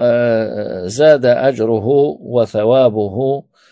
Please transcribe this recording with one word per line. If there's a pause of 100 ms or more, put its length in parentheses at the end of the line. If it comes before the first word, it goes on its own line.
آه،
زاد
أجره (340)
وثوابه (280)